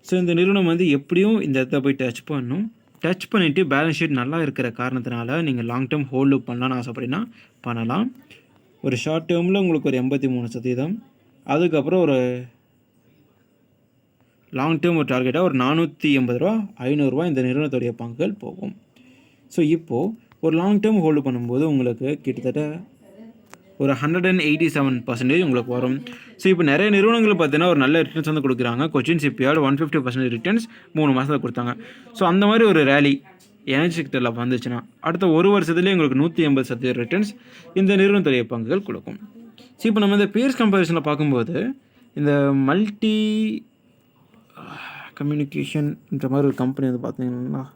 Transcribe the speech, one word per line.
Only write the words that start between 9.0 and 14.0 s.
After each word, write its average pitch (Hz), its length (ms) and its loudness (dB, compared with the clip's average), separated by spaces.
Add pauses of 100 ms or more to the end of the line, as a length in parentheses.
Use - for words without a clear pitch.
டெர்ம்ல 175 260 0
உங்களுக்கு 160 320 0
ஒரு 127 140 0
எண்பத்தி 135 260 -2
மூணு 123 180 -4
சதவீதம், 127 560 -6 (400)
அதுக்கப்புறம் 160 580 0
ஒரு 127 440 0 (2000)